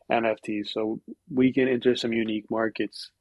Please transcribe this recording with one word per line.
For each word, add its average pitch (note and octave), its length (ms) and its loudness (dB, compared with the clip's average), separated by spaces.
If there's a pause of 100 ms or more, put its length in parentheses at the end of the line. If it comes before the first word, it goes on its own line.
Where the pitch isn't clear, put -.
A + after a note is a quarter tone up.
(120)
N A#2 140 2
F A2 180 0
Ts. G#2 280 -6
So A2 300 -4 (320)
we B2+ 180 4
can C3 160 2
enter B2 280 2
some A#2 180 -2
unique A2 380 -2
markets A2 580 -4 (120)